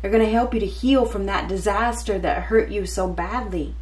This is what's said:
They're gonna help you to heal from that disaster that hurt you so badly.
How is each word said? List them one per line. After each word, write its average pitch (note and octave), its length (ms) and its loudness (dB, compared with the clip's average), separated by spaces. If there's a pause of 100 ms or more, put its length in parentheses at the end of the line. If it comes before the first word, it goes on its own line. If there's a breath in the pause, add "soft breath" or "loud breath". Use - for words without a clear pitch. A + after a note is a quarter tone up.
They're G3 120 -2
gonna A3 140 6
help A#3 280 2
you A3+ 60 2
to G3 60 0
heal B3+ 400 2
from G3 200 -2
that F#3 220 -2
disaster G3 720 0
that - 240 -2
hurt A3 260 2
you G3+ 160 -4
so F#3 220 -2
badly. F3+ 720 -4